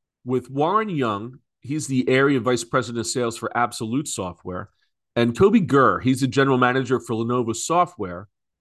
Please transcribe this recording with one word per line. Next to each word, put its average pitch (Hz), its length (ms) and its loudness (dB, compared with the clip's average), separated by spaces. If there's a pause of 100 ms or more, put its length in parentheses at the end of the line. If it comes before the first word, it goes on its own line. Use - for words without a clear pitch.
(260)
with 123 240 -4
Warren 175 400 0
Young. 123 480 -4 (220)
He's 143 260 -6
the 127 240 0
Area 135 300 4
Vice 117 240 0
President 120 380 -4
of 110 60 -6
Sales 120 300 -4
for - 180 -6
Absolute 120 520 -2
Software. 92 640 -10 (440)
And 120 220 0
Kobe 202 220 6
Gurr, 127 400 4
he's 131 220 0
the 135 60 0
General 135 300 2
Manager 123 420 2
for 117 140 -6
Lenovo 117 420 -2
Software, 107 720 -4 (340)